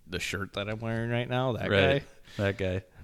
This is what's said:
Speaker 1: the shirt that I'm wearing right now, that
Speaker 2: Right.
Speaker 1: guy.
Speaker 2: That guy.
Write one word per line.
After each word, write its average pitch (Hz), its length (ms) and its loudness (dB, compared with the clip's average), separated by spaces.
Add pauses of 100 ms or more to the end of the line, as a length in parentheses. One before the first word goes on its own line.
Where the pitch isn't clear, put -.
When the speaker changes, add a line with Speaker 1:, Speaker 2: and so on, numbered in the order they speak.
Speaker 1:
the 87 140 -6
shirt 95 340 -6
that 101 140 -4
I'm 110 120 -6
wearing 113 300 -2
right 120 180 0
now, 127 240 0
that 95 180 -2
Speaker 2:
Right. 104 320 6 (340)
Speaker 1:
guy. 104 80 -2
Speaker 2:
That 98 140 2
guy. 95 240 -2 (220)